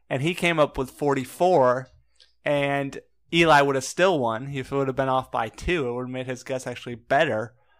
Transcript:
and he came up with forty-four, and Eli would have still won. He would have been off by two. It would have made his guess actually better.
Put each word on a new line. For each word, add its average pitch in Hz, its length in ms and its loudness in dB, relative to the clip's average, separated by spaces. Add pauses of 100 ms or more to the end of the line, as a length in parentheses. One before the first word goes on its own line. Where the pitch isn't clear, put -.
and 135 140 -2
he 175 120 0
came 170 240 0
up 147 200 2
with 131 120 -4
forty-four, 135 960 0 (560)
and 139 540 -2 (340)
Eli 160 300 6
would 139 140 2
have 131 80 -4
still 175 340 2
won. 117 300 -2
He 139 140 -8
would 139 260 -2
have 127 80 -4
been 135 120 0
off 131 220 -2
by 113 180 -4
two. 156 400 -4
It 120 40 -4
would 123 140 -6
have 123 40 -10
made 127 160 -8
his 127 160 -10
guess 131 240 -8
actually 120 300 -10
better. 120 580 0 (260)